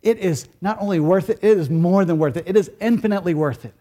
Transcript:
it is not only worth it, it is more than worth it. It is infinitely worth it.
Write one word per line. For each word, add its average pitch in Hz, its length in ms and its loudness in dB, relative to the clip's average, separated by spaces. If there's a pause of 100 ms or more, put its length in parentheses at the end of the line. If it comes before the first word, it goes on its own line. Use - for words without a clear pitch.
it 226 160 0
is 175 280 -2 (140)
not 208 200 -4
only 196 200 -2
worth 185 300 2
it, 220 120 -4
it 208 160 4
is 151 100 -4
more 175 360 2
than 165 140 0
worth 151 180 0
it. - 100 -8
It 190 100 0
is 196 140 2 (100)
infinitely 202 540 -2
worth 147 300 -4
it. 113 160 -18